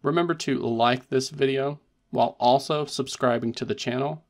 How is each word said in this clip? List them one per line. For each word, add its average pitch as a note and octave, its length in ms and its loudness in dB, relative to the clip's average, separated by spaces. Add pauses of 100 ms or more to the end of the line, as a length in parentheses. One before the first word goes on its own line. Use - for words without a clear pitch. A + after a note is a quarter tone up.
remember E3+ 320 0
to C#3+ 240 -2
like A#2+ 500 0
this C3 200 0
video C#3 500 0 (320)
while - 280 0
also C#3 460 2
subscribing A#2+ 680 -2
to - 120 -6
the C3+ 100 -4
channel C#3 540 -4